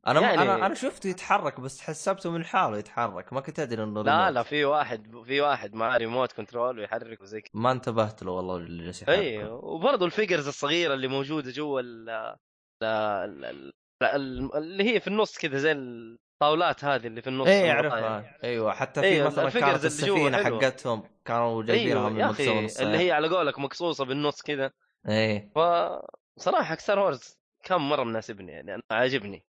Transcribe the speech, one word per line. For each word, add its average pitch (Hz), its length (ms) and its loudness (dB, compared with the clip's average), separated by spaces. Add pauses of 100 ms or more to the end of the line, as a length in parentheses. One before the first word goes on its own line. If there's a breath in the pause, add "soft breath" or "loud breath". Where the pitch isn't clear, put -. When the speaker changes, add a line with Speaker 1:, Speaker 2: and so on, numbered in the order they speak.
Speaker 1:
أنا 135 140 6
م-، - 20 6
Speaker 2:
يعني 185 200 6
Speaker 1:
أنا، 190 240 4
أنا 302 80 0
شفته - 340 -6
يتحرك، 180 520 -2
بس 131 200 -10
حسبته 175 500 -4
من 165 140 -4
حاله 151 340 0
يتحرك، 104 540 -6
ما 131 80 -2
كنت - 200 -10
أدري 117 220 -4
إنه 107 200 -4
Speaker 2:
لا، 143 160 4
Speaker 1:
ريموت. 180 160 2
Speaker 2:
لا، 120 80 0
في 147 220 0
واحد، 120 640 -2
في 135 140 0
واحد 117 340 0
معاه 113 240 2
ريموت 120 340 0
كنترول 120 460 -4
ويحرك 113 420 -8
وزي 104 200 -12
كذا. - 140 -20
Speaker 1:
ما 117 180 2
انتبهت 113 500 -2
له 92 100 -6
والله 92 240 -4
اللي 85 280 -8
جالس 87 180 -12
يحركه. 147 160 2
Speaker 2:
أي، 107 260 -2
وبرضه 175 600 0
الفيجرز 170 420 0
الصغيرة 147 460 0
اللي 131 140 -2
موجودة 135 420 -2
جوا 139 300 -4
ال-، 113 300 -10
ال-، 110 260 -6 (480)
ال-، 104 600 0
ال-، 67 280 -10 (300)
ال-، 131 540 -2
اللي 196 380 0
هي 196 60 4
في - 80 -6
النص 208 300 0
كذا، 139 200 -2
زي 156 140 4
الطاولات 139 1120 0
هذه 131 220 2
اللي 113 160 -8
في 131 80 -6
النص 131 160 0
Speaker 1:
إيه، 185 260 6
Speaker 2:
المراية. 139 300 2
Speaker 1:
أعرفها. 110 420 -4
أيوة، 113 280 0
حتى - 280 -4
في 185 60 4
Speaker 2:
أيوة، 160 200 6
Speaker 1:
مثلًا 147 200 0
Speaker 2:
الفيجرز 143 240 2
Speaker 1:
كانت 143 140 0 (100)
Speaker 2:
اللي 151 120 -2
جوا 196 100 4
Speaker 1:
السفينة 143 280 4
Speaker 2:
حلوة. 117 160 2
Speaker 1:
حقتهم 127 420 0 (220)
كانوا 117 380 0
جايبينها 117 380 2
Speaker 2:
أيوة، 107 100 0
Speaker 1:
من 110 100 -2
Speaker 2:
يا - 40 4
Speaker 1:
المقسم - 180 0
Speaker 2:
أخي، 107 220 2
Speaker 1:
الصغير. 113 220 -2
Speaker 2:
اللي 107 120 2
هي 180 140 4
على 156 160 2
قولك 165 300 0
مقصوصة 139 460 -2
بالنص 143 380 -2
كذا. 135 280 -2 (380)
Speaker 1:
إيه. 107 460 0
Speaker 2:
فصراحة 170 1200 0
ستار 196 220 0
وورز 165 400 -2 (260)
كان 180 160 2
مرة 139 240 2
مناسبني، 107 480 -6
يعني، 78 220 -10
أنا 117 160 -10
عاجبني. 110 540 0 (120)